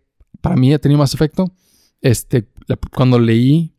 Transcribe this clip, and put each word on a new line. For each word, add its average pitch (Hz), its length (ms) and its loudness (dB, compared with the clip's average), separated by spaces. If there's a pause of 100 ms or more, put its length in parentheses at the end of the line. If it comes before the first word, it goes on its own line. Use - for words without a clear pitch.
(420)
para 180 160 -2
mí 131 160 2
ha 151 60 0
tenido 147 200 0
más 139 140 0
efecto, 175 400 -4 (480)
este, 117 480 -2 (180)
la, - 100 -6 (160)
cuando 127 260 0
leí, 127 600 0